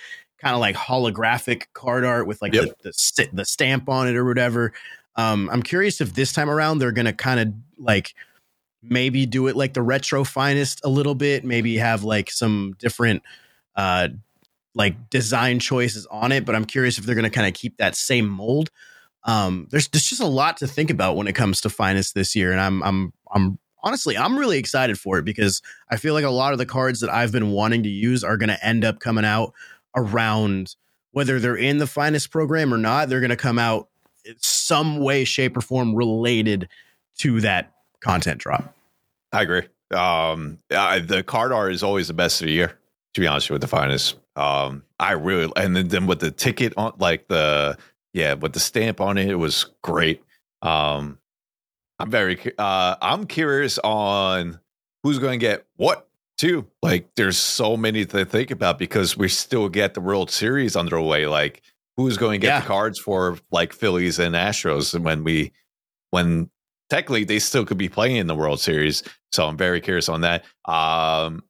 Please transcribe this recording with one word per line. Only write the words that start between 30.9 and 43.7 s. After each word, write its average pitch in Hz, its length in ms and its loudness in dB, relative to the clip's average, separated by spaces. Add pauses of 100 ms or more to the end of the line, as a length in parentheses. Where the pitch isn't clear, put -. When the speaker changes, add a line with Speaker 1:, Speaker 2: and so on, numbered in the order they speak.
Speaker 1:
whether 139 280 0
they're 120 180 0
in 135 220 2
the 147 80 0
Finest 147 440 -2
program 156 420 0
or 117 60 2
not, 127 320 2
they're 131 100 0
gonna 123 160 2
come 120 220 0
out 117 300 0 (360)
in 113 140 -20
some 151 640 0
way, 135 240 2
shape, 127 300 0
or 123 60 0
form 120 340 0
related 113 720 2 (520)
to 120 240 2
that 98 320 0 (260)
content 87 380 0
drop. - 360 -4 (580)
Speaker 2:
I 107 100 0
agree. 90 260 -2 (220)
Um, 82 680 -2 (120)
I, 95 300 0
the 95 220 -2
card 120 300 -2
art 104 200 0
is 90 100 -4
always 98 260 0
the 85 60 -8
best 85 260 0
of 85 60 -4
the 78 60 0
year, 85 260 0 (360)
to - 60 -2
be 87 60 4
honest 71 240 0
with 73 100 -2
the 71 80 -4
Finest. 69 480 0 (200)